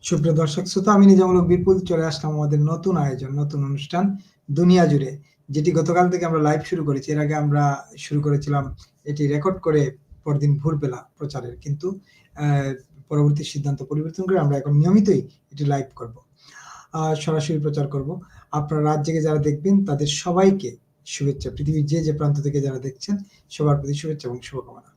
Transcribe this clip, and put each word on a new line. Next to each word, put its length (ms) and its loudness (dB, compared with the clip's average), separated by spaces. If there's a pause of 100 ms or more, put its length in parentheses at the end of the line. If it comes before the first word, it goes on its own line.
সুপ্রিয় 260 2
দর্শক 300 -2
শ্রোতা, 280 0
আমি 120 8
নিজামুল 320 8
হক 100 4
বিপুল, 320 4
চলে 260 -2
আসলাম 280 -4
আমাদের 280 0
নতুন 360 0
আয়োজন, 340 -4 (100)
নতুন 240 -2
অনুষ্ঠান 520 -2 (340)
দুনিয়া 340 6
জুড়ে, 260 2 (380)
যেটি 220 0
গতকাল 400 2
থেকে 140 -2
আমরা 160 0
লাইভ 280 2
শুরু 160 -4
করেছি। 260 -4
এর 80 0
আগে 160 0
আমরা 520 0 (100)
শুরু 240 -4
করেছিলাম 540 -2 (280)
এটি 240 -4
রেকর্ড 320 -2
করে 380 0 (260)
পরদিন 340 0
ভোরবেলা 600 -4
প্রচারের, 400 -10
কিন্তু, 420 -8 (360)
আহ, 380 -2 (360)
পরবর্তী 340 0
সিদ্ধান্ত 400 -6
পরিবর্তন 400 -6
করে 160 0
আমরা 180 0
এখন 200 -2
নিয়মিতই 440 4 (300)
এটি 140 -6
লাইভ 200 -2 (100)
করব, 200 -14 (800)
আহ, 220 -2
সরাসরি 440 -2
প্রচার 280 -2
করব। 340 -6 (300)
আপনারা 320 -2
রাত 220 0
জেগে 160 -2
যারা 160 0
দেখবেন 480 2
তাদের 220 -2
সবাইকে 680 0 (280)
শুভেচ্ছা, 440 -4
পৃথিবীর 360 -2
যে 180 0
যে 100 0
প্রান্ত 280 0
থেকে 200 0
যারা 180 -4
দেখছেন 380 -6 (320)
সবার 280 0
প্রতি 160 -4
শুভেচ্ছা 360 -6
এবং 120 -8
শুভকামনা। 560 -14